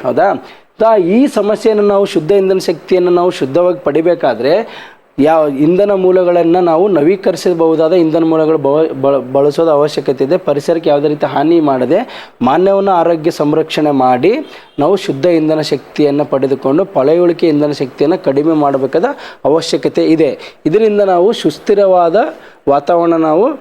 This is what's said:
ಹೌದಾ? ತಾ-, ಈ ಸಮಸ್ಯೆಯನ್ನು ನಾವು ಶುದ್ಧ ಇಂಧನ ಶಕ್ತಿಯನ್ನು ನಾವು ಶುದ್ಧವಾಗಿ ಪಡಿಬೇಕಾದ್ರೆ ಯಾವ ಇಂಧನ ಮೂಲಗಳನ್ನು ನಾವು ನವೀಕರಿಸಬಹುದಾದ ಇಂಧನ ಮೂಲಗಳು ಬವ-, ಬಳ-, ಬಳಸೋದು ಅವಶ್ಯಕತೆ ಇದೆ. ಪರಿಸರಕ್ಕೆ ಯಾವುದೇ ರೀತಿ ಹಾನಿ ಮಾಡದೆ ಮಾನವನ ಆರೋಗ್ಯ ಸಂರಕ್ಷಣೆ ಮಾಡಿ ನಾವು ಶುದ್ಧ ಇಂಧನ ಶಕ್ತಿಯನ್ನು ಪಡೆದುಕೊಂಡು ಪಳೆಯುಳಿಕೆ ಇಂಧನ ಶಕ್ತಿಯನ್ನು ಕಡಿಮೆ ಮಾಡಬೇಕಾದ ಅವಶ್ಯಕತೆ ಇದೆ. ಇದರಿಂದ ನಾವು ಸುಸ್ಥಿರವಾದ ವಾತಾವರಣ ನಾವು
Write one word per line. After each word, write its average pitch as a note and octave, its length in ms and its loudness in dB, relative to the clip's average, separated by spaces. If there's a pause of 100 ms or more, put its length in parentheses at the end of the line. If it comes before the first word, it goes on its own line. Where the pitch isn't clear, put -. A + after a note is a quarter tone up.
ಹೌದಾ? D3 320 0 (440)
ತಾ-, A3 240 2
ಈ G#3+ 240 2
ಸಮಸ್ಯೆಯನ್ನು G#3 640 0
ನಾವು G3+ 160 2
ಶುದ್ಧ D#3 260 -4
ಇಂಧನ F#3+ 280 2
ಶಕ್ತಿಯನ್ನು F3+ 520 0
ನಾವು F3 200 2
ಶುದ್ಧವಾಗಿ E3+ 480 -2
ಪಡಿಬೇಕಾದ್ರೆ D#3 1040 -2 (360)
ಯಾವ D#3 300 2
ಇಂಧನ E3+ 420 0
ಮೂಲಗಳನ್ನು F3+ 720 2
ನಾವು E3+ 280 2
ನವೀಕರಿಸಬಹುದಾದ E3 1040 0
ಇಂಧನ E3 320 2
ಮೂಲಗಳು D#3+ 340 2
ಬವ-, C#3+ 420 0
ಬಳ-, C3 320 0
ಬಳಸೋದು C#3+ 380 0
ಅವಶ್ಯಕತೆ D3 540 0
ಇದೆ. D#3 120 0
ಪರಿಸರಕ್ಕೆ D#3+ 540 -2
ಯಾವುದೇ D3 180 0
ರೀತಿ D3 180 -2
ಹಾನಿ D3+ 340 2
ಮಾಡದೆ C#3+ 720 -2 (100)
ಮಾನವನ F#3+ 460 2
ಆರೋಗ್ಯ E3+ 420 0
ಸಂರಕ್ಷಣೆ D#3 600 -2
ಮಾಡಿ C3 420 2 (460)
ನಾವು D#3+ 180 0
ಶುದ್ಧ C#3 300 -4
ಇಂಧನ D#3 340 0
ಶಕ್ತಿಯನ್ನು D3 640 -2
ಪಡೆದುಕೊಂಡು C#3 600 -2
ಪಳೆಯುಳಿಕೆ E3+ 640 0
ಇಂಧನ D3 220 0
ಶಕ್ತಿಯನ್ನು D3 540 -4
ಕಡಿಮೆ D3 300 0
ಮಾಡಬೇಕಾದ C#3 500 -2 (400)
ಅವಶ್ಯಕತೆ D#3+ 640 -2
ಇದೆ. D#3 320 0 (280)
ಇದರಿಂದ G#3 340 2
ನಾವು F#3+ 320 2
ಸುಸ್ಥಿರವಾದ F3+ 840 0 (520)
ವಾತಾವರಣ E3+ 460 0
ನಾವು D#3+ 340 0 (120)